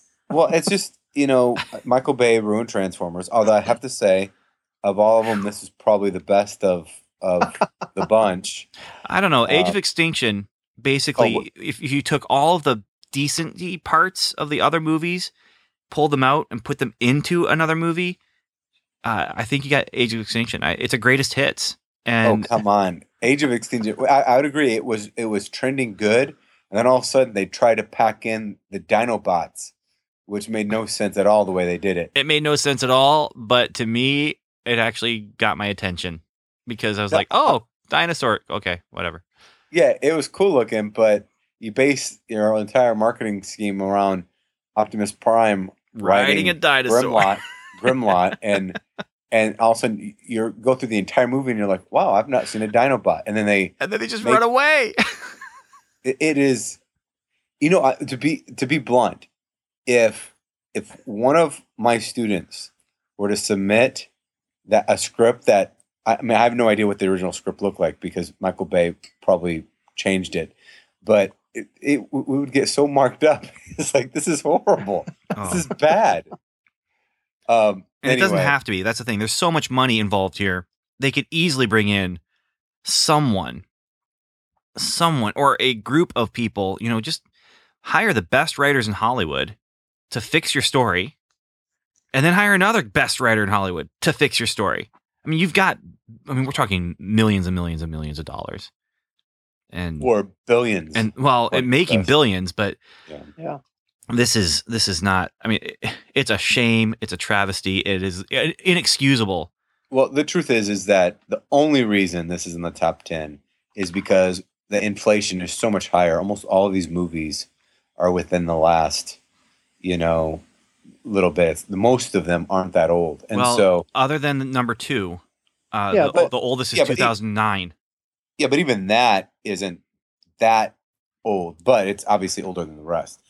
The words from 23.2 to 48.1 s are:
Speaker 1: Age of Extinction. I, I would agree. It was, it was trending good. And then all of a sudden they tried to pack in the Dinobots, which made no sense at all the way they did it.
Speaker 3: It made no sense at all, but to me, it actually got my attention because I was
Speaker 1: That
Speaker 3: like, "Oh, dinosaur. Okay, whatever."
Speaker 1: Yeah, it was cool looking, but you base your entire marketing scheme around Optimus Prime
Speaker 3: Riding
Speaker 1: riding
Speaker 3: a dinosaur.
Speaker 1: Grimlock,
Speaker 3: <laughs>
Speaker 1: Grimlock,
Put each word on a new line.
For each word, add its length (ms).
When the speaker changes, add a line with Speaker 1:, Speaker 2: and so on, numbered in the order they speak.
Speaker 1:
Age 220
of 100
Extinction. 420
I, 140
I 140
would 100
agree. 280
It 120
was, 300
it 100
was 240
trending 460
good. 320
And 80
then 80
all 100
of 60
a 40
sudden 280
they 100
tried 300
to 80
pack 420
in 320
the 100
Dinobots, 920
which 240
made 220
no 160
sense 320
at 80
all 180
the 80
way 140
they 100
did 220
it. 160
Speaker 3:
It 100
made 180
no 140
sense 260
at 60
all, 480
but 380
to 120
me, 500
it 140
actually 400
got 200
my 80
attention 540
because 320
I 40
was 80
Speaker 1:
That 60
Speaker 3:
like, 140
"Oh, 360
dinosaur. 600
Okay, 420
whatever." 340
Speaker 1:
Yeah, 300
it 120
was 140
cool 240
looking, 380
but 360
you 140
base 460
your 300
entire 360
marketing 480
scheme 400
around 420
Optimus 360
Prime 580
Speaker 3:
Riding 340
Speaker 1:
riding 220
Speaker 3:
a 40
dinosaur. 480
Speaker 1:
Grimlock, 360
Speaker 3:
<laughs> 200
Speaker 1:
Grimlock, 640